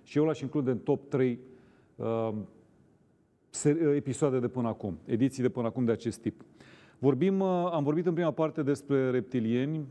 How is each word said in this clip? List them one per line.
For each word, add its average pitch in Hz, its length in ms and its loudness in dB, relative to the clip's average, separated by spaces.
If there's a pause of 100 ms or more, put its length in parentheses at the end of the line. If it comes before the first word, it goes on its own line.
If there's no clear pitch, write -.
și - 160 -2
eu 151 60 6
l-aș 156 160 0
include 131 300 0
în 117 80 0
top 135 300 -2
trei, 127 300 2 (580)
uh, 113 380 -2 (1160)
se-, - 220 2 (160)
uh, 143 60 4
episoade 135 440 0
de 120 100 0
până 120 200 -2
acum, 101 360 -6
ediții 127 380 0
de 123 60 2
până 120 180 -2
acum 123 180 -2
de 117 80 2
acest 107 280 -4
tip. - 240 -6 (540)
Vorbim, 151 420 2
uh, 196 60 0 (260)
am 151 120 0
vorbit 156 220 0
în 175 80 0
prima 165 160 0
parte 156 320 -2
despre 135 480 0
reptilieni, 127 800 0